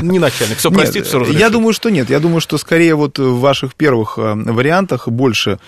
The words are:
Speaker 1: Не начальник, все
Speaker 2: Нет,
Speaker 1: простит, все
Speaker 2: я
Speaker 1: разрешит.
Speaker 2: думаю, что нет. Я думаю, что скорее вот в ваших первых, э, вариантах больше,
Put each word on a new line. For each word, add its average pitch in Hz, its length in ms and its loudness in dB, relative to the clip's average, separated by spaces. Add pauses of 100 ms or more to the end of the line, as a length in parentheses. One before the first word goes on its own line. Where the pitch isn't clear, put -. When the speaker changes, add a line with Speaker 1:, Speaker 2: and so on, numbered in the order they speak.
Speaker 1:
Не 180 180 0
начальник, 120 380 -2
все - 140 0
Speaker 2:
Нет, - 80 2
Speaker 1:
простит, 156 280 -2
все 135 120 0
Speaker 2:
я 123 60 0
Speaker 1:
разрешит. 196 280 2
Speaker 2:
думаю, 226 200 2
что - 160 -4
нет. 143 200 0
Я 139 100 2
думаю, 165 220 0
что - 160 -4
скорее 165 380 2
вот 147 240 -2
в 127 200 0
ваших 135 360 0
первых, 127 420 0
э, 110 180 -2
вариантах 131 720 -2
больше, 117 600 0